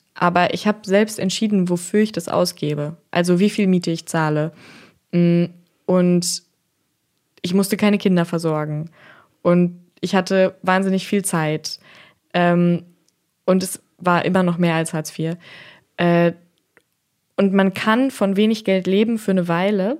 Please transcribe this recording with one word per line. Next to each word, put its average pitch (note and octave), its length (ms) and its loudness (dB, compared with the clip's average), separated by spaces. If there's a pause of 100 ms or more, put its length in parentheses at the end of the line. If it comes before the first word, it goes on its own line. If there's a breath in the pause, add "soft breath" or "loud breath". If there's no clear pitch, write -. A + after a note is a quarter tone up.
(120)
aber F3+ 400 0
ich F3+ 140 -4
hab G#3 180 -2
selbst G#3 340 0
entschieden, F#3+ 520 0
wofür F3+ 320 0
ich G#3+ 100 -2
das - 160 -8
ausgebe. D3+ 680 -2 (120)
Also F3 300 0
wie G#3 80 4
viel G#3 180 -2
Miete F3+ 240 0
ich E3 140 -6
zahle. D#3 480 -2 (600 loud breath)
Mm, E3+ 320 2 (420)
und F3+ 560 0 (1000)
ich F3+ 140 -4
musste G3 240 0
keine G#3 180 2
Kinder F#3 300 2
versorgen. D#3 640 -4 (500 soft breath)
Und F3 400 2 (200)
ich F#3 140 -4
hatte F#3 480 2
wahnsinnig F#3+ 440 0
viel G3+ 180 -2
Zeit. D#3 540 -4 (560 soft breath)
Ähm, F3 480 2 (640)
und F#3 160 2
es - 180 -10 (180)
war F3 280 0
immer F#3 160 2
noch F3 160 0
mehr E3+ 160 2
als D#3+ 180 -2
Hartz D#3 180 -6
vier. E3 280 -6 (580 loud breath)
Äh, E3+ 360 2 (1040)
und G3 180 2
man F#3+ 180 2
kann A#3+ 380 0
von G3 260 -2
wenig G#3+ 280 0
Geld F#3+ 220 0
leben A3 320 0
für G3+ 120 -6
eine F#3 180 0
Weile F#3+ 520 0